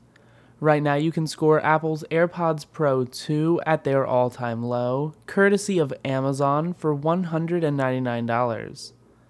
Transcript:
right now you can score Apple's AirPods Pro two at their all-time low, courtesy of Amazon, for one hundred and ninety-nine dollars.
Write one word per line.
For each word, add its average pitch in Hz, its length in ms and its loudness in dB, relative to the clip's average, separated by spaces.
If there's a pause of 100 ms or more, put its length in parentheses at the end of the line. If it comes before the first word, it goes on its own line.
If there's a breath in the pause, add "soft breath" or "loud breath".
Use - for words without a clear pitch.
(600 soft breath)
right 151 200 4
now 147 140 2
you 156 160 0
can 156 160 -2
score 151 360 2
Apple's 156 460 0
AirPods 165 600 0
Pro 135 320 0
two 156 640 -2
at 156 180 0
their 135 240 0
all-time 120 560 -2
low, 123 500 -2 (120)
courtesy 196 520 2
of 139 160 0 (120)
Amazon, 139 680 0
for 156 220 -2
one 165 300 -2
hundred 165 360 -2
and 147 140 0
ninety-nine 127 500 -2
dollars. 117 680 -4 (360 soft breath)